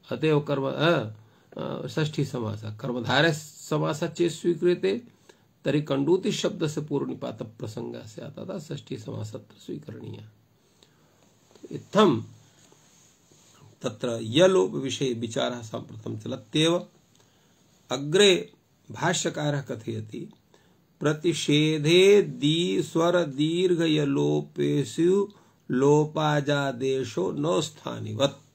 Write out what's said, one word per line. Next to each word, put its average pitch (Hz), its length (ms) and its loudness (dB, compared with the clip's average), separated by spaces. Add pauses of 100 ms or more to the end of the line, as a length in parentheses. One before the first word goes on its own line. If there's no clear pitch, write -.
(120)
अत 123 120 -4
एव 156 180 4
कर्म, 139 300 -2
अ, 139 380 0 (480)
अ, - 300 -8
षष्ठी 151 380 -2
समासः। 107 520 -6
कर्मधारय 127 560 2 (360)
समासः 156 380 -2
चेत् 165 260 0
स्वीक्रियते, 175 680 0 (640)
तर्हि 143 160 2
कण्डूति 151 500 0
शब्दस्य 165 500 -4
पूर्वनिपातप्रसङ्गः 120 1200 -8
स्यात्, 123 340 -14
अतः 180 200 -10
षष्ठी 143 380 -12
समासः 107 360 -10
अत्र - 220 -16 (100)
स्वीकरणीयः। 113 600 -14 (1500)
इत्थं 165 500 2 (1600)
तत्र 120 400 -6
यलोपविषये 139 920 2
विचारः 120 480 -4
साम्प्रतं 110 580 -10
चलत्येव। 156 680 0 (1040)
अग्रे 170 640 4 (380)
भाष्यकारः 147 680 -2
कथयति, 110 720 -10 (680)
"प्रतिषेधे 156 1200 4
दी-, 165 640 0
स्वर 170 420 2
दीर्घ 165 560 0
यलोपेषु 147 1500 0 (380)
लोपाजादेशो 143 1600 2
न 160 300 0
स्थानिवत्।" 117 720 -4 (220)